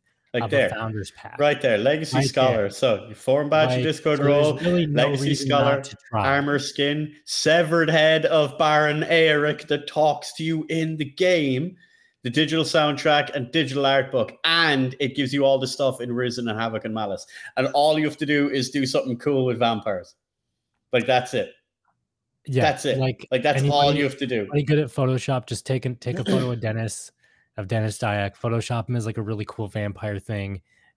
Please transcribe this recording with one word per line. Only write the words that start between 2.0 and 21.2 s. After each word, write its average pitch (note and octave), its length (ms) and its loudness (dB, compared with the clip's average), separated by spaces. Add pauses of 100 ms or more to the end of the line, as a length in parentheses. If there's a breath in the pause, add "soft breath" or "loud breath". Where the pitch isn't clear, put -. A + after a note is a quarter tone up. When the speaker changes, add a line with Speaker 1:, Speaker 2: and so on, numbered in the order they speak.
Speaker 2:
Right C#3 100 2
Speaker 1:
Scholar. C3 300 2
Speaker 2:
there. G2+ 120 0
Speaker 1:
So, G#2 400 0
you G#2+ 60 -14
form C#3+ 340 0
badge, D#3 200 4
Speaker 2:
Like, B2+ 140 0
Speaker 1:
Discord D#3 360 0
Speaker 2:
so D3 60 -2
there's C#3+ 100 6 (100)
Speaker 1:
role, D3+ 140 2
Speaker 2:
really F3 260 2
no C#3+ 220 2
Speaker 1:
Legacy C#3 220 0
Speaker 2:
reason C#3 180 -2
Speaker 1:
Scholar, C#3 160 4 (120)
Speaker 2:
not C3+ 100 -4
to - 100 -16 (160)
try. A2 240 0
Speaker 1:
armor C#3+ 240 0
skin, D3 520 -4 (140 loud breath)
severed D#3+ 640 2
head D#3+ 380 4
of D3 320 2
Baron D3+ 460 2
Eric D3+ 640 2
that D3 180 -2
talks D3+ 460 0
to D#3+ 100 -8
you D#3+ 260 -2
in D#3+ 280 -4
the D3+ 80 -4
game, D#3+ 680 0 (460 soft breath)
the A#2+ 80 -6
digital D#3 360 0
soundtrack D3 680 2
and B2+ 180 -4
digital C#3 360 0
art C3+ 240 2
book, A#2+ 220 -2 (100)
and D3+ 560 2
it C3 160 -4
gives C#3 180 -2
you C#3 100 2
all C3+ 140 4
the C3 100 -2
stuff C3 320 -2
in A#2+ 140 -6
Risen A#2+ 340 -4
and A2 120 -4
Havoc A2 260 -4
and A2 80 -6
Malice. G#2+ 320 -6 (320 loud breath)
And C3 160 0
all D#3 240 2
you D#3 80 0
have D3 120 -4
to D#3 100 -6
do C#3+ 240 2
is C3 180 -2
do C#3 160 -2
something C3 320 -2
cool C3+ 280 -2
with A#2 120 -2
vampires. G#2+ 560 -2 (800)
Like, A#2+ 140 0
that's C3+ 260 0